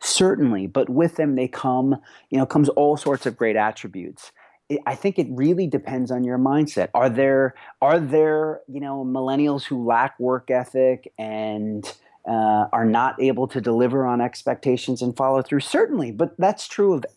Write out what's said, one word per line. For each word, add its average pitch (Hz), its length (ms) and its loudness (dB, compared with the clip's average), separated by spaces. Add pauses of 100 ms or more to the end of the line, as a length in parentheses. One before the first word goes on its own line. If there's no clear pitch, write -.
Certainly, 135 640 2
but 131 220 -2
with 165 260 0
them 147 200 0
they 127 120 0
come, 131 480 0 (340)
you 131 80 -2
know, 135 80 2
comes 147 240 2
all 147 280 2
sorts 143 280 -2
of 117 120 -4
great 110 180 0
attributes. 107 800 -6 (360)
It, 143 180 -2
I 131 80 -4
think 196 240 -2
it 143 100 -2
really 160 380 0
depends 127 420 -4
on 127 140 -2
your 123 140 -2
mindset. 135 560 0
Are 127 160 2
there, 135 440 2 (280)
are 156 180 4
there, 156 680 0
you 135 100 -10
know, 139 240 -8
millennials 135 640 -2
who 123 200 -6
lack 120 360 0
work 127 280 -2
ethic 127 680 0
and, 107 640 -6 (420)
uh, 110 460 2
are 117 140 2
not 117 360 2
able 127 280 0
to 135 100 -6
deliver 120 460 2
on 123 160 0
expectations 123 800 -2
and 123 160 -2
follow 135 240 2
through? 143 180 -2
Certainly, 196 540 0
but 165 240 -2
that's 190 280 0
true 202 280 2
of 135 120 -2 (120)